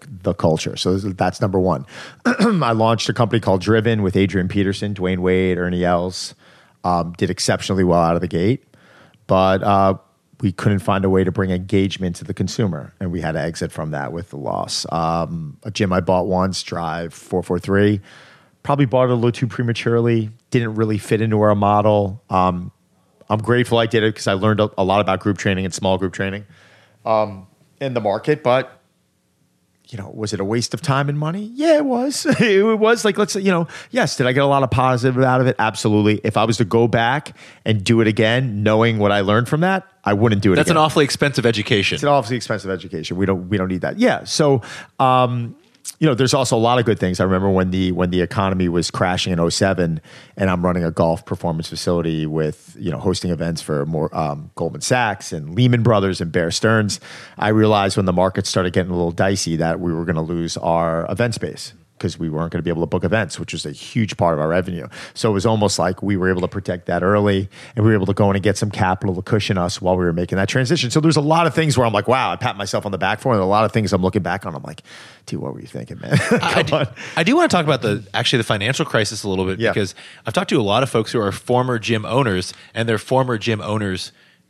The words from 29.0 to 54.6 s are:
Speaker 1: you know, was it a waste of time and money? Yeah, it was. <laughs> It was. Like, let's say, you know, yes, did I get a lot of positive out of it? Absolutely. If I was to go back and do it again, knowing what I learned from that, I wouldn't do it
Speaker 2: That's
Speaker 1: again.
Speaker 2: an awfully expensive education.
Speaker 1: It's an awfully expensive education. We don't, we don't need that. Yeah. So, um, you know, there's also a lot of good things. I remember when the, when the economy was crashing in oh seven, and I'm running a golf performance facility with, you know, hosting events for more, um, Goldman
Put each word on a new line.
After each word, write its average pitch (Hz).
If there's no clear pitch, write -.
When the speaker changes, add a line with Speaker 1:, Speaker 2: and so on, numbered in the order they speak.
Speaker 1:
you 113
know, 98
was 107
it 95
a 98
waste 117
of 120
time 139
and 147
money? 190
Yeah, 302
it 302
was. 254
<laughs> 294
It 214
was. 214
Like, 208
let's 208
say, 190
you 190
know, 170
yes, 233
did 131
I 127
get 139
a 139
lot 139
of 127
positive 127
out 127
of 127
it? 127
Absolutely. 107
If 107
I 110
was 113
to 117
go 117
back 120
and 110
do 113
it 110
again, 113
knowing 110
what 101
I 101
learned 104
from 151
that, 185
I 104
wouldn't 123
do 95
it -
Speaker 2:
That's 156
Speaker 1:
again. 165
Speaker 2:
an 156
awfully 156
expensive 135
education. 107
Speaker 1:
It's 147
an 143
awfully 127
expensive 101
education. 87
We 98
don't, 90
we 104
don't 92
need 92
that. 76
Yeah. 220
So, 139
um, 127
you 156
know, 131
there's 127
also 131
a 113
lot 117
of 110
good 104
things. 92
I 95
remember 95
when 92
the, 92
when 87
the 90
economy 92
was 85
crashing 90
in 85
oh 85
seven, 85
and 95
I'm 90
running 87
a 82
golf 82
performance 85
facility 80
with, 76
you 87
know, 65
hosting 90
events 85
for 73
more, 80
um, 76
Goldman 76